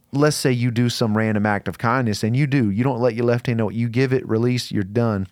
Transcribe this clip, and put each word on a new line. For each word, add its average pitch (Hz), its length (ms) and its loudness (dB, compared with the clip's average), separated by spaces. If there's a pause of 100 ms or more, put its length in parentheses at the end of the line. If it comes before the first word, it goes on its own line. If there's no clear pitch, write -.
(140)
let's 147 240 2
say 131 160 2
you 120 180 0
do 120 160 2
some 110 300 0
random 107 280 0
act 101 220 0
of 87 100 -8
kindness, 117 460 0
and 113 140 0
you 147 100 2
do, 127 240 2
you 113 140 0
don't 120 160 -2
let 120 140 0
your 120 100 -2
left 120 220 0
hand 117 100 0
know 110 100 0
it. 95 80 -6
You 117 140 -2
give 127 240 0
it, 131 160 0
release, 120 420 0
you're 107 140 0
done. 104 460 -2